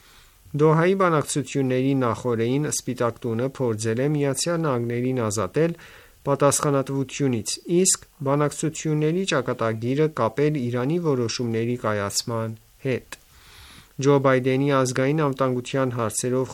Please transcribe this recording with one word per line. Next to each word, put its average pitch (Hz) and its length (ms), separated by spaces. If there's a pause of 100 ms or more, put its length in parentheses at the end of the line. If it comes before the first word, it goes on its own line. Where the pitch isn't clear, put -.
(520)
Դոհայի 160 480
բանակցությունների 139 960
նախօրեին 123 720
Սպիտակ 123 560
տունը 117 220 (100)
փորձել 113 480
է 143 120
Միացյալ 143 500
Նահանգներին 123 580
ազատել 110 520 (520)
պատասխանատվությունից, 139 1300 (180)
իսկ 180 280 (280)
բանակցությունների 151 1040
ճակատագիրը 120 760 (120)
կապել 147 400
Իրանի 123 380 (100)
որոշումների 120 800
կայացման 110 720 (260)
հետ։ - 340 (840)
Ջո 143 140 (100)
Բայդենի 131 420 (120)
ազգային 131 480
անվտանգության 127 720
հարցերով 123 520